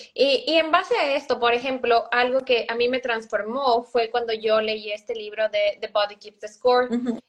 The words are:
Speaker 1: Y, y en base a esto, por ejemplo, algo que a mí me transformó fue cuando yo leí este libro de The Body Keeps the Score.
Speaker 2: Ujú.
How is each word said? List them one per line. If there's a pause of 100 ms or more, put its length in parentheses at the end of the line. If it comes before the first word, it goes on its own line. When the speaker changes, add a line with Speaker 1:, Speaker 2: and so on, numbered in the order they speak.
(140)
Speaker 1:
Y,
y
en
base
a
esto,
por
ejemplo,
algo
que
a
mí
me
transformó
fue
cuando
yo
leí
este
libro
de
The
Body
Keeps
the
Score.
Speaker 2:
Ujú.